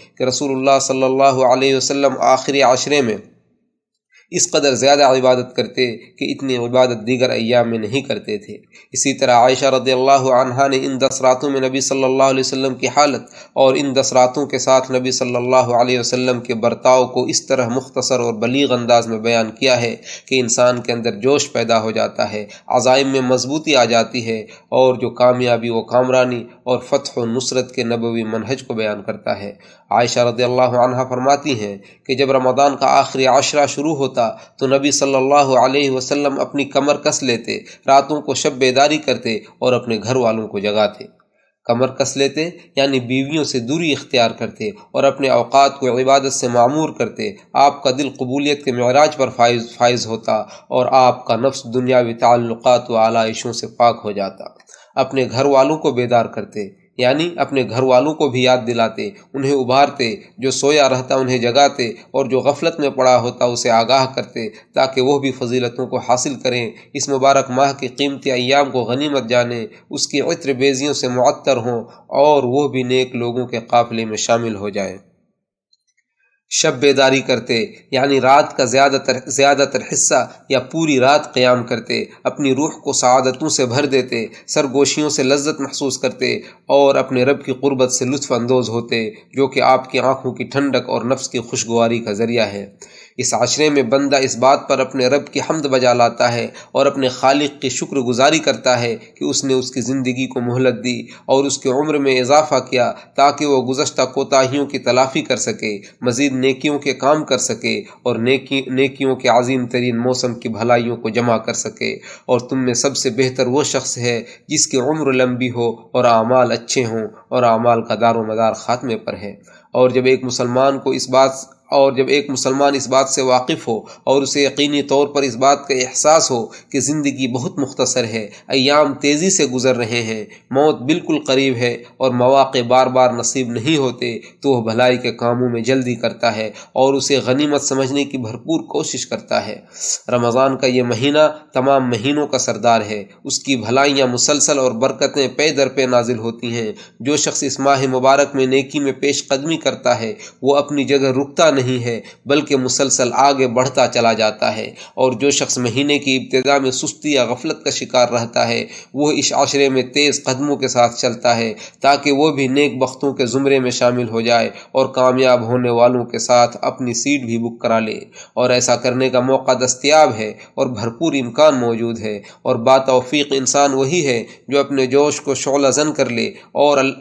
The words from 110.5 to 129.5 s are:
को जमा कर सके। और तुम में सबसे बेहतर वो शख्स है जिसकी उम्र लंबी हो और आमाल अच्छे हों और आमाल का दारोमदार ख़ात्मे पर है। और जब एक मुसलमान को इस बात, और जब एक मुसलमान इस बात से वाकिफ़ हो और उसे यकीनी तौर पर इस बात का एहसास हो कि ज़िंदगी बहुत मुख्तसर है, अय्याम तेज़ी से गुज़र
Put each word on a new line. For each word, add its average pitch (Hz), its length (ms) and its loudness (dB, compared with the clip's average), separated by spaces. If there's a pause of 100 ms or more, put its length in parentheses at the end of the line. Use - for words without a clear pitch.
को 117 120 -6
जमा 117 300 0
कर 117 160 -6
सके। 110 380 -6 (360)
और 123 120 2
तुम 131 180 -4
में 127 160 0
सबसे 135 360 -2
बेहतर 127 360 0
वो 139 180 2
शख्स - 320 -4
है 120 220 -2 (300)
जिसकी 147 300 0
उम्र 139 340 0
लंबी 127 360 0
हो 117 200 -2 (260)
और 123 120 2
आमाल 117 440 4
अच्छे 120 320 -2
हों 110 240 -4 (240)
और 123 140 0
आमाल 117 360 2
का 113 160 -4
दारोमदार 113 600 0
ख़ात्मे 123 400 -4
पर 104 200 -8
है। 101 220 -14 (340)
और 127 180 4
जब 127 160 2
एक 131 160 2
मुसलमान 127 560 0
को 135 140 -2
इस 131 180 -6
बात, 135 360 2 (260)
और 139 240 4
जब 131 120 2
एक 143 200 0
मुसलमान 139 460 0
इस 120 120 -6
बात 131 220 2
से - 120 -2
वाकिफ़ 127 440 0
हो 120 80 -2 (340)
और 139 160 4
उसे 139 220 0
यकीनी 143 380 0
तौर 143 240 2
पर 143 160 -2
इस 123 120 -4
बात 139 340 2
का 135 60 0
एहसास 151 560 2
हो 120 80 -2 (320)
कि 139 80 -2
ज़िंदगी 139 480 -2
बहुत 127 320 -6
मुख्तसर 127 460 -2
है, 110 180 -6 (260)
अय्याम 143 440 2
तेज़ी 147 360 0
से 160 180 0
गुज़र 123 280 0